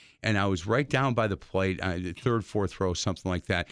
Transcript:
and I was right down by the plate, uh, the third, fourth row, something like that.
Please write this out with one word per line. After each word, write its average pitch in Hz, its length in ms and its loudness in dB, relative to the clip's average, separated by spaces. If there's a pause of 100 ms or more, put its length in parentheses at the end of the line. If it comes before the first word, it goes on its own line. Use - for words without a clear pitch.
(220)
and 107 160 2
I 101 80 2
was 95 200 0
right 131 220 2
down 131 260 2
by 110 140 2
the 95 80 -2
plate, 95 440 -2
uh, 92 140 -2
the 90 180 -4
third, 113 320 0
fourth 101 360 -2
row, 92 140 2
something 92 360 -4
like 87 160 -2
that. 87 260 -2